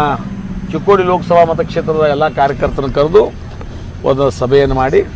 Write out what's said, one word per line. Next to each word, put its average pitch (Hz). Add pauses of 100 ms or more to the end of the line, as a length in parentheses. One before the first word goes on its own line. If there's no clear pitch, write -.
(720)
ಚಿಕ್ಕೋಡಿ 190
ಲೋಕಸಭಾ 175
ಮತಕ್ಷೇತ್ರದ 160
ಎಲ್ಲ 151
ಕಾರ್ಯಕರ್ತರನ್ನು 139
ಕರೆದು 160 (720)
ಒಂದು 135
ಸಭೆಯನ್ನು 135
ಮಾಡಿ 135 (140)